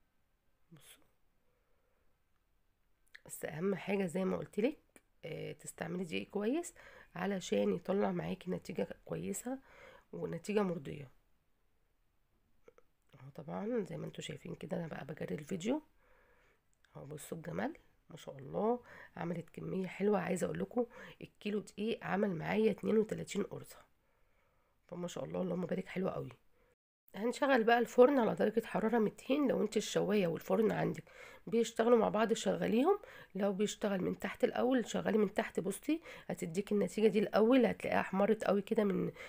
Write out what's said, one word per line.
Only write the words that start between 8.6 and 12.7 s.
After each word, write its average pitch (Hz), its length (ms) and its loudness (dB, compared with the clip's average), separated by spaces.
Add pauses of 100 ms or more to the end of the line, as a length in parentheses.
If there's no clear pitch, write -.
كويسه 196 540 -6 (540)
ونتيجه 170 500 -2
مرضيه. 151 480 -6 (2000)